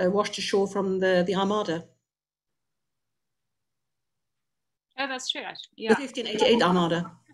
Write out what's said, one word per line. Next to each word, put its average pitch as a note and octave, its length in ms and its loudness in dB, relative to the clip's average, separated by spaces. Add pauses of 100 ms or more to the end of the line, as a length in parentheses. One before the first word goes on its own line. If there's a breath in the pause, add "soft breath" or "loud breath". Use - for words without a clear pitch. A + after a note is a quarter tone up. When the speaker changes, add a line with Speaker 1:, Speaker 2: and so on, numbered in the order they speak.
Speaker 1:
uh, F#3 100 2
washed G3+ 280 0
ashore G3 300 0
from F#3+ 320 -2
the, F#3 260 4
the G3 80 -2
Armada. G3 500 -2 (3000)
Speaker 2:
Oh, C4+ 120 -4
that's B3+ 220 -8
true, D4 120 -6
actually. F3+ 340 -14
Speaker 1:
The - 60 -14
Speaker 2:
Yeah. A3 140 4
Speaker 1:
fifteen B3+ 320 -6
eighty-eight A3 340 2
Armada. F3 480 2 (240)